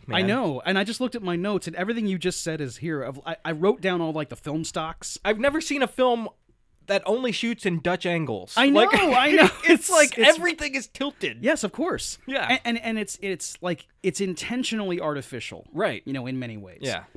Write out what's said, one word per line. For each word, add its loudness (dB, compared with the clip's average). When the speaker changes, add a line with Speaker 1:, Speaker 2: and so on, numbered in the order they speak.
Speaker 1:
I 0
Speaker 2:
man. 2
Speaker 1:
know. 0
And 0
I 0
just -6
looked -2
at -8
my -2
notes, -2
and -10
everything -2
you 0
just -4
said -4
is -8
here. -4
Of, -10
I, -8
I -4
wrote 2
down 0
all, -2
like, -4
the -12
film -4
stocks. -8
Speaker 2:
I've 2
never 2
seen -4
a 2
film 0
that 2
only 2
shoots -4
in 0
Dutch -2
angles. -2
Speaker 1:
I 6
know, 6
Speaker 2:
Like, 6
<laughs> -
Speaker 1:
I 4
know. 10
Speaker 2:
it's 6
Speaker 1:
It's, 6
Speaker 2:
like 6
Speaker 1:
it's 8
Speaker 2:
everything 2
is -6
tilted. -6
Speaker 1:
Yes, 0
of -6
course. -6
Speaker 2:
Yeah. -4
Speaker 1:
And, 2
and, -2
and -4
it's, -8
it's, -6
like, -4
it's -2
intentionally -2
artificial. -6
Speaker 2:
Right. -2
Speaker 1:
You -8
know, -6
in -6
many -8
ways. -18
Speaker 2:
Yeah. -4